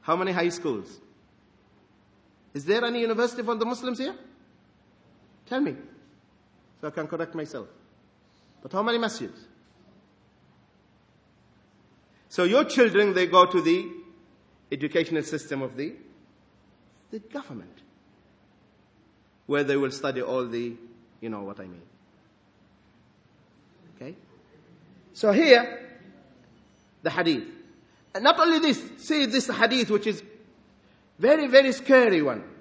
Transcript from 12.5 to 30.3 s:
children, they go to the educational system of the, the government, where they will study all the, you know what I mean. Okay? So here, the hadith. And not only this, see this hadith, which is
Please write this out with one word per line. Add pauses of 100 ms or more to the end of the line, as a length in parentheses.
children,
they
go
to
the (840)
educational
system
of
the, (1160)
the
government, (1700)
where
they
will
study
all
the, (440)
you
know
what
I
mean. (2250)
Okay? (960)
So
here, (1040)
the
hadith. (680)
And
not
only
this, (140)
see
this
hadith,
which
is (960)